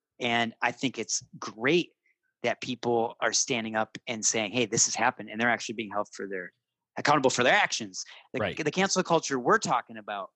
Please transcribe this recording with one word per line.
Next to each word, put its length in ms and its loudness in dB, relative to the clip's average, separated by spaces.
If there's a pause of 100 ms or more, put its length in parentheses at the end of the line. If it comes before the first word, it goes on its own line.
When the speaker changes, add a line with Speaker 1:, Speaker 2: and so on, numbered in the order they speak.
(200)
Speaker 1:
And 420 0
I 100 2
think 260 -4
it's 260 -4 (160)
great 500 0 (540)
that 180 -2
people 600 0
are 120 2
standing 420 -2
up 220 -2 (100)
and 160 -6
saying, 280 0
"Hey, 140 2
this 200 2
has 100 -2
happened," 340 -2
and 120 -4
they're 80 2
actually 260 -2
being 160 -6
held 220 -2
for 140 -10
their, 260 -8 (440)
accountable 340 4
for 120 2
their 120 6
actions. 480 -2 (300)
The, 60 -4
Speaker 2:
Right. 240 -2
Speaker 1:
the 80 -2
cancel 320 2
culture 360 0
we're 180 4
talking 400 -2
about 380 -8